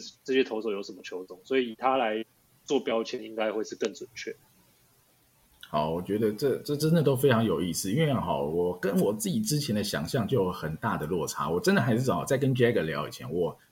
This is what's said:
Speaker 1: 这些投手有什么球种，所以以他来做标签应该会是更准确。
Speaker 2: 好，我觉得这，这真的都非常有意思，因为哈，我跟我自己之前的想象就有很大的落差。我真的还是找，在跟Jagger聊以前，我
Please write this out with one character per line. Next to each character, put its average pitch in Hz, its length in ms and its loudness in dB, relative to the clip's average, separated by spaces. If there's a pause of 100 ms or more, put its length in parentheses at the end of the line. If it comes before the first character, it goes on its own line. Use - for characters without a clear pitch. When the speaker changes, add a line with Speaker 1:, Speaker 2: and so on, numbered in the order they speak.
(240)
Speaker 1:
这 131 100 0
些 131 100 6
投 110 160 -6
手 110 100 -4
有 101 120 -4
什 101 100 -12
么 92 100 -18
球 90 220 -10
种， 90 200 -16
所 131 140 0
以 120 120 0
以 110 40 -10
他 131 220 0
来 113 280 0 (400)
做 143 140 2
标 113 260 0
签 110 180 -8
应 110 120 -14
该 110 180 0
会 107 120 -2
是 - 120 -12
更 110 180 -2
准 - 200 -14
确。 - 200 -10 (1300)
Speaker 2:
好， 78 220 0
我 85 120 -2
觉 98 160 -2
得 110 140 2
这， 123 260 0
这 147 180 -4
真 156 160 2
的 165 100 6
都 135 140 4
非 135 140 6
常 113 120 6
有 87 200 2
意 87 100 0
思， 95 180 -4
因 107 60 0
为 156 160 2
哈， 85 260 0
我 85 400 0
跟 - 220 0
我 107 140 2
自 107 160 -4
己 110 100 0
之 147 180 0
前 127 160 -2
的 104 80 0
想 82 240 -2
象 110 220 0
就 113 160 4
有 90 80 0
很 80 240 -6
大 95 220 -2
的 78 80 -6
落 80 200 -2
差。 71 220 -4
我 82 100 2
真 190 160 2
的 190 60 4
还 123 160 2
是 127 60 2
找， 92 240 0
在 139 100 2
跟 131 180 2
Jagger 117 280 4
聊 76 260 -2
以 - 20 -14
前， 64 220 -10
我 85 260 -2 (140)